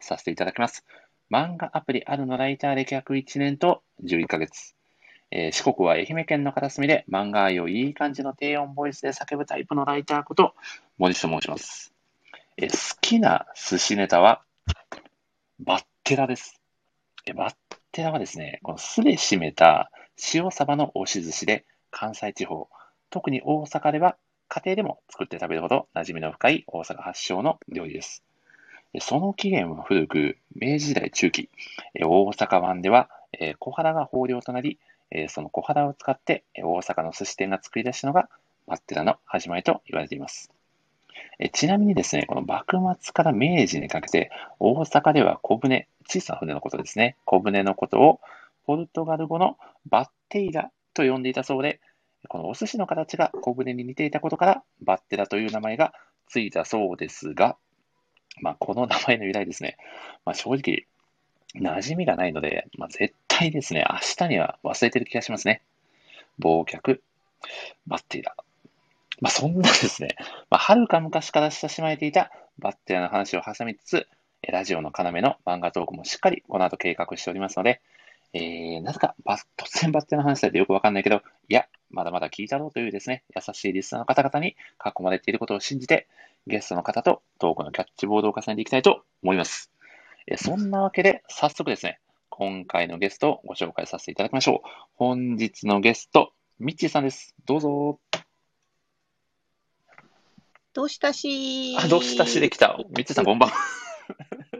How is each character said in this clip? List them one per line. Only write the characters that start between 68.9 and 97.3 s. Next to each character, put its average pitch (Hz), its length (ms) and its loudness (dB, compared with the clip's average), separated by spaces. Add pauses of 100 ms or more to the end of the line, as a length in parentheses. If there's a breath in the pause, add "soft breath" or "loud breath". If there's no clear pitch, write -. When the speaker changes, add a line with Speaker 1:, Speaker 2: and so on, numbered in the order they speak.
Speaker 1:
ま 110 80 0
あ、 - 20 2
そ - 160 0
ん 170 80 0
な 185 60 2
で 180 80 6
す - 320 2
ね、 - 140 -4 (340 loud breath)
ま - 80 8
あ、 - 0 -
遥 226 300 6
か 170 120 4
昔 160 320 -4
か 156 80 4
ら 151 120 2
親 - 180 -8
し - 120 -8
ま 160 60 0
れ 156 100 0
て 151 100 -2
い 143 40 -2
た - 200 2 (280 loud breath)
バ 101 140 -2
ッ - 20 -14 (100)
テ 95 100 0
ラ 90 60 2
の 87 60 -2
話 98 300 0
を 85 40 -2
挟 110 240 -8
み 110 100 -8
つ - 80 -20
つ、 - 240 0 (340)
え、 - 100 -6
ラ 92 140 -2
ジ 92 100 0
オ 80 60 -4
の 76 140 -8
要 87 160 -2 (100)
の 139 240 2
漫 87 140 -2
画 87 120 -2
ト 87 120 -4
ー - 40 -6
ク - 60 -10
も 80 100 -12
し - 120 -8
っ - 40 -18
か 190 100 4
り - 180 -2
こ 98 120 -2
の 92 60 4
後 90 100 -2
計 87 180 -2
画 - 220 -6
し - 80 -12
て 90 60 -4
お 87 40 -6
り 95 60 -6
ま 95 100 -4
す - 60 -10
の 92 80 -2
で、 123 180 2 (520 soft breath)
え 85 460 -6
ー、 - 20 -8
な 87 100 -6
ぜ - 80 -10
か - 240 0
バ-、 123 140 -2 (200)
突 - 220 -8
然 160 140 2
バ 151 80 2
ッ - 40 -16
テ 151 120 -2
ラ - 0 -
の 143 60 0
話 143 180 2
だ 104 100 2
と 101 60 0
よ 95 80 6
く 95 80 0
わ 98 80 2
か 107 100 4
ん - 20 -2
な 98 60 0
い 95 40 -2
け 101 60 4
ど、 104 120 4 (260 soft breath)
い - 60 0
や、 - 140 4 (220)
ま 92 140 -6
だ 85 80 -4
ま 90 80 -2
だ 82 100 -4
聞 - 140 -10
い 107 60 -10
た 139 80 -2
ろ 151 100 -6
う 147 60 -12
と 117 80 -4
い 117 60 -2
う 98 40 -4
で 101 80 -6
す - 100 -10
ね、 131 140 -6 (100)
優 - 80 -8 (120)
し - 160 -4
い 90 40 -2
リ 95 80 0
ス - 120 -8
ナ 117 60 -4
ー - 20 -6
の - 40 -6
方 135 180 4
々 135 220 0
に - 120 -6 (260 loud breath)
囲 101 180 -6
ま 92 100 2
れ 92 80 0
て - 120 -2
い - 20 0
る - 60 -4
こ 117 60 -4
と 101 100 -2
を 98 60 -6
信 139 180 -4
じ 127 80 -10
て、 - 200 2 (400 soft breath)
ゲ 107 140 -2
ス - 80 -14
ト 90 60 -4
の 87 80 -2
方 - 180 -2
と - 220 2 (160)
ト 82 140 2
ー - 20 0
ク - 80 -6
の 73 80 -10
キ - 100 -4
ャ - 40 -4
ッ - 20 -20 (100)
チ - 80 -2
ボ 104 140 2
ー - 20 2
ル 107 80 2
を 101 80 -4
重 110 140 -6
ね 104 40 -4
て 107 60 -4
い 107 40 -4
き - 40 -16
た 135 80 2
い 131 60 4
と - 200 6 (200)
思 92 100 4
い 95 40 4
ま 85 80 0
す。 - 260 -10 (560 soft breath)
え、 - 100 -4
そ 165 180 -2
ん 202 140 -2
な 196 120 0
わ 196 100 2
け 180 100 0
で、 190 260 4
早 - 220 -2
速 143 200 -4
で 107 60 0
す - 100 -12
ね、 82 140 -6 (300)
今 95 360 -6
回 87 220 0
の 85 120 -8
ゲ 98 100 0
ス - 80 -10
ト 147 140 2
を - 140 -4
ご 98 100 -12
紹 85 160 -4
介 - 160 -6
さ 85 100 -8
せ - 80 -14
て - 60 -10
い - 40 -12
た 98 80 -2
だ 117 60 -2
き - 40 -6
ま 135 80 0
し - 60 2
ょ - 160 4
う。 - 60 -16 (240 loud breath)
本 123 440 0
日 110 280 -4
の 101 160 4
ゲ 117 120 6
ス - 180 -8
ト、 - 220 6 (260)
ミ 139 140 -6
ッ 156 40 -14
チ 175 80 -2
ー 151 40 0
さ 147 120 0
ん - 20 -2
で 135 60 0
す。 - 240 -12 (120)